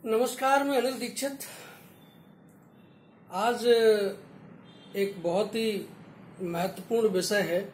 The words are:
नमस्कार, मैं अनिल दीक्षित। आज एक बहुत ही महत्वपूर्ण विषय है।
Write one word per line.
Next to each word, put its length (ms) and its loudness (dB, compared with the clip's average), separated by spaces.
नमस्कार, 560 2
मैं 140 2
अनिल 140 0
दीक्षित। 460 -6
आज 340 0
एक 260 -2
बहुत 320 0
ही 320 -2
महत्वपूर्ण 680 -2
विषय 320 2
है। 340 -2